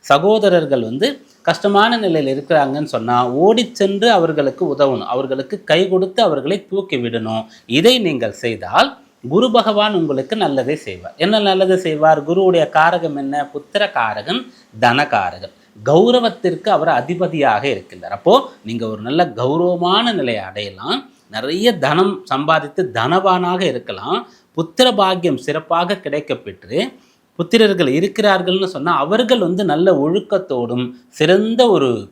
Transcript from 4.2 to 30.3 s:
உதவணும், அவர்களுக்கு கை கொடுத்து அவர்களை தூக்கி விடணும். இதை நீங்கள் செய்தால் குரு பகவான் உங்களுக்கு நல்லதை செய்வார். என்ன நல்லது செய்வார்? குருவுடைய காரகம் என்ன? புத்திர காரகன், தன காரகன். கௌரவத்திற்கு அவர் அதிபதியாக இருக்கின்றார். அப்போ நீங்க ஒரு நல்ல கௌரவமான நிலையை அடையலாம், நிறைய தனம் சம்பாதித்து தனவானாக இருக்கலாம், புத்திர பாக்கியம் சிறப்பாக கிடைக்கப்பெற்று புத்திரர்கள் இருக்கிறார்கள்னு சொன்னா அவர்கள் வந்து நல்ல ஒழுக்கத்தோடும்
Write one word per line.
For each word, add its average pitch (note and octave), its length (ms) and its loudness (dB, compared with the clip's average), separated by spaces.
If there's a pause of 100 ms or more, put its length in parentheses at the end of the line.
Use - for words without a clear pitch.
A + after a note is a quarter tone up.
உதவணும், C3+ 460 0
அவர்களுக்கு C3 440 -4 (100)
கை E3 220 2
கொடுத்து F#3 340 0
அவர்களை D#3+ 420 0
தூக்கி F#3+ 340 -4
விடணும். A2+ 460 -4 (260)
இதை E3+ 300 4
நீங்கள் B2+ 400 -4
செய்தால் A#2 500 0 (340)
குரு F#3 260 2
பகவான் G#3+ 460 2
உங்களுக்கு C#3+ 420 -2
நல்லதை C#3+ 400 -2
செய்வார். F#2 400 -14
என்ன G3 240 0
நல்லது F#3+ 380 2
செய்வார்? D#3 440 2
குருவுடைய F3 460 2
காரகம் D#3+ 500 0
என்ன? C#3 160 -6 (140)
புத்திர G3 420 -4
காரகன், A2+ 500 -4 (340)
தன B2 320 2
காரகன். F#2+ 480 -4 (300)
கௌரவத்திற்கு G#3+ 840 2
அவர் D#3+ 220 2
அதிபதியாக C#3 760 -2
இருக்கின்றார். F#2+ 480 -8
அப்போ F3+ 180 2 (300)
நீங்க A2+ 240 -8
ஒரு G#2+ 140 -8
நல்ல C#3 200 -2 (120)
கௌரவமான F3 800 0
நிலையை A#2+ 300 -4
அடையலாம், G2+ 560 -8 (320)
நிறைய D#3+ 460 -2
தனம் E3 360 2 (120)
சம்பாதித்து D3 680 -2
தனவானாக F3+ 720 0
இருக்கலாம், B2 560 -6 (380)
புத்திர A#3+ 360 0
பாக்கியம் F#3 500 0
சிறப்பாக E3+ 560 -2
கிடைக்கப்பெற்று C3+ 800 -8 (600)
புத்திரர்கள் F3+ 520 2
இருக்கிறார்கள்னு F#3 760 0
சொன்னா D#3 280 -4
அவர்கள் G#3+ 460 2
வந்து F#3 220 -2
நல்ல E3 220 2 (100)
ஒழுக்கத்தோடும் C#3 880 -2 (260)